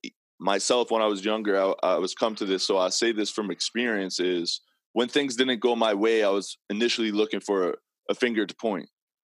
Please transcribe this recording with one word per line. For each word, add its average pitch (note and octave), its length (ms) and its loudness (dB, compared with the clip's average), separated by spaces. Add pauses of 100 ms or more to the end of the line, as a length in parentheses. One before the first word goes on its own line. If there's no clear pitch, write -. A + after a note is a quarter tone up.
e-, - 80 -12 (300)
myself, G2+ 500 0
when A2+ 120 2
I G#2+ 40 4
was G2+ 180 -2
younger, G#2+ 360 0
I, F#2+ 220 2
I F2+ 160 2
was F#2 160 -2
come A2 220 0
to A2 80 -6
this. F#2+ 220 0
So G2 120 2
I F#2 100 2
say A#2 240 0
this G#2+ 180 -2
from G#2 200 -6
experience G#2 720 -4
is F2 400 -2 (320)
when A#2+ 160 0
things C#3 280 0
didn't B2+ 240 0
go A#2+ 160 2
my A2 180 2
way, A2 300 4
I G2 60 4
was G2 280 -2 (100)
initially A2 440 0
looking G#2+ 280 0
for F#2+ 300 0
a, - 40 -4 (360)
a G#2 40 -2
finger A2+ 320 0
to - 100 -16
point. G2+ 320 -4 (400)